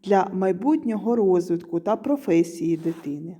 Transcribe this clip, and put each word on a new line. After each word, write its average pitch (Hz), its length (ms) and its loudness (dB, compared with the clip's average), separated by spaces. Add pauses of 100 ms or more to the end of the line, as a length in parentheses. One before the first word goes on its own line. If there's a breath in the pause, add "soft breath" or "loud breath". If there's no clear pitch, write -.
для 196 280 2
майбутнього 214 840 0
розвитку 175 640 2
та 208 160 0
професії 170 800 0
дитини. 165 640 -8